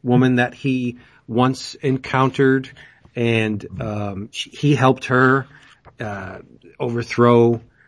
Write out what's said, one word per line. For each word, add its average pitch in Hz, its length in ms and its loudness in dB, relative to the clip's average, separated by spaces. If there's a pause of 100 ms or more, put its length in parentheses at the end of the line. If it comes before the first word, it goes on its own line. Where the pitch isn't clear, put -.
woman 123 360 2
that 123 160 -2
he 127 440 -6 (300)
once 127 480 -2
encountered, 131 960 0 (460)
and, 113 500 -2 (160)
um, 104 500 -8
she, - 180 -12
he 147 260 0
helped 131 300 2
her, 131 400 2 (540)
uh, 95 400 -12 (400)
overthrow 120 800 2 (260)